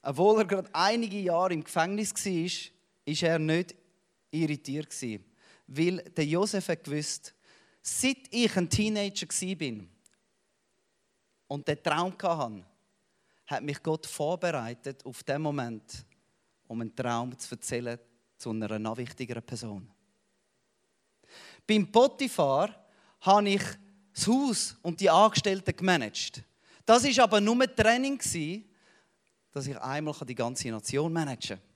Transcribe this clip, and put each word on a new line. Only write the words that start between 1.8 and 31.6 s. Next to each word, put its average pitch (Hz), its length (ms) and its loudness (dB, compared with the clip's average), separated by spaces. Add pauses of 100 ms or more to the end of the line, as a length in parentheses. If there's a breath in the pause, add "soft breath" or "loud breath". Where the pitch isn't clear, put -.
war, 175 580 -4 (340)
ist 151 160 -2
er 165 160 4
nicht 160 360 0 (560)
irritiert 151 600 -4
gewesen. 107 340 -8 (420 soft breath)
Weil 170 300 0
der - 300 -4
Josef 185 420 0
hat 165 160 -2
gewusst, - 500 -6 (480 soft breath)
seit 262 360 0 (120)
ich 233 260 2
ein 175 120 0
Teenager 202 580 -2
gsi 185 280 -4
bin 110 340 -8 (1600)
und 143 180 -6
den 147 160 -4
Traum 175 400 0
hatte, 123 420 -2 (800)
hat 131 160 -4
mich 143 200 -8
Gott 160 240 -4
vorbereitet 147 1000 -4
auf 127 160 -14
den 147 200 -4
Moment, 123 600 -6 (640)
um 113 120 -6
einen 113 140 -8
Traum 120 440 -4
zu - 160 -12
erzählen 120 440 -6 (380)
zu - 140 -10
einer 110 280 -4
noch 110 180 -4
wichtigeren 123 460 -10
Person. 107 480 -12 (1800 loud breath)
Beim 214 240 2
Potiphar 214 960 2 (340 soft breath)
habe 202 280 6
ich 196 140 2 (520)
das - 120 -4
Haus 254 560 0
und 170 180 -6
die 185 100 6
Angestellten 190 680 4
gemanagt. 151 640 -2 (420 soft breath)
Das 233 200 8
war 254 200 6
aber 208 160 6
nur 226 200 2
ein 262 140 2
Training 247 440 2
gsi, 175 500 -6 (840 soft breath)
dass 135 140 -6
ich 135 140 -8
einmal 147 340 -4 (120)
die 123 80 -10
ganze 120 340 -4
Nation 135 440 -4
managen 139 460 -4
kann. - 20 -20 (160)